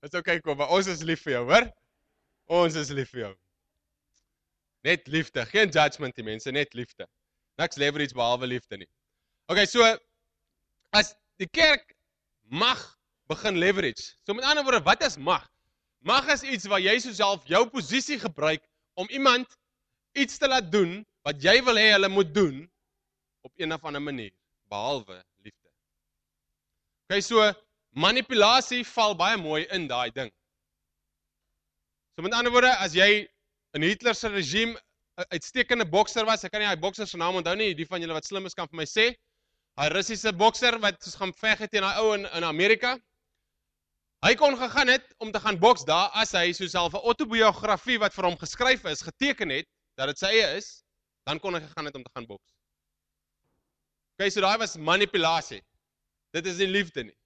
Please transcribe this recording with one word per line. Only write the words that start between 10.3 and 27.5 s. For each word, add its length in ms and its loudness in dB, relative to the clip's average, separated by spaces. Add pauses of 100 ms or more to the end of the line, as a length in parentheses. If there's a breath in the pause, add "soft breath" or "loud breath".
as 220 2 (260)
die 80 -8
kerk 480 2 (500)
mag 380 -2 (480)
begin 260 -2
leverage. 560 -2 (100)
So 100 -6
met 100 -8
ander 200 2
woorde, 200 2
wat 180 4
is 140 -2
mag? 320 -2 (560)
Mag 240 2
is 160 0
iets 260 -6
waar 140 2
jy 180 4
soos 160 -12
self 300 0
jou 240 4
posisie 480 -4
gebruik 420 -2 (320)
om 160 -8
iemand 380 2 (640)
iets 240 -2
te 100 2
laat 240 0
doen 280 0 (260)
wat 160 -6
jy 240 6
wil 140 4
hê 160 6
hulle 160 4
moet 220 2
doen 320 0 (800)
op 160 -12
een 100 -4
of 120 -10
ander 180 -8
manier, 300 -10 (380)
behalwe 520 -8 (200)
liefde. 260 -20 (1400)
Okay, 140 0
so 220 2 (520)